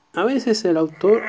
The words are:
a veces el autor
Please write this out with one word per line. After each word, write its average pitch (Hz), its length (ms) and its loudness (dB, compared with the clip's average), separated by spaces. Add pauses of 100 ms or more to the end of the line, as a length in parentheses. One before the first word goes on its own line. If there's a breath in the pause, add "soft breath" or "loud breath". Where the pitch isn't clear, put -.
(140)
a 175 100 -2
veces 240 400 -2
el 175 120 2
autor 160 520 0